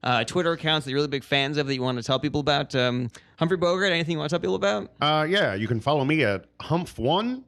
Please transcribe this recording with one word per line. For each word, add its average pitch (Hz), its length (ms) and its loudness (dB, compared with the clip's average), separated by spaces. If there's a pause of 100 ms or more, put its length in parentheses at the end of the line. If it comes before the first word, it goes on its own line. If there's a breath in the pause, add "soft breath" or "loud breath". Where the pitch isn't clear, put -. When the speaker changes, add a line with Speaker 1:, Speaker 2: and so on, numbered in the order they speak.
Speaker 1:
uh, 120 200 2
Twitter 170 280 0
accounts 160 340 0
that 135 40 -8
you're 131 80 -2
really 147 100 0
big 135 160 -4
fans 143 340 0
of 143 100 0
that 139 80 -2
you 127 80 -4
wanna 123 180 -2
tell 131 180 0
people 147 200 -2
about? 143 340 0
Um, 123 360 0 (280 loud breath)
Humphrey 185 200 2
Bogart, 180 340 2
anything 165 220 0
you 156 40 -2
wanna 151 120 -4
tell 175 100 0
people 185 160 -2
about? 202 340 -2 (100)
Speaker 2:
Uh, 151 300 2
yeah, 180 240 2
you 104 140 -2
can 117 120 0
follow 139 240 0
me 151 200 2
at 101 220 0 (140)
Humph - 380 -4
one 214 500 0